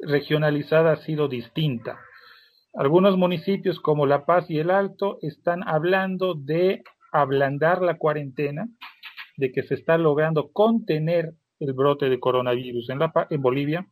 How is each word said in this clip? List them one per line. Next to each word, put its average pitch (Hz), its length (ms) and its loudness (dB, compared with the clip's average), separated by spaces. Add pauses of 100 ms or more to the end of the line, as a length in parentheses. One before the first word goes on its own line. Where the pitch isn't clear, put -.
regionalizada 151 920 2
ha 147 40 0
sido 151 320 -4
distinta. 127 680 -6 (760)
Algunos 185 420 4
municipios 180 640 -2
como 147 240 0
La 143 220 0
Paz 170 240 0
y 151 80 -2
El 165 120 -2
Alto 196 520 -2
están 170 440 -6
hablando 185 680 -2
de 160 480 -2 (280)
ablandar 143 720 2
la 175 160 0
cuarentena, 147 720 -4 (680)
de 131 120 0
que 135 120 -4
se 135 140 -4
está 165 200 2
logrando 156 560 2
contener 170 800 2 (260)
el 139 140 -4
brote 143 380 2
de 123 100 0
coronavirus 123 680 -2
en 131 80 -4
La 160 140 0
Pa-, 170 180 0
en 147 100 -2
Bolivia, 143 520 -2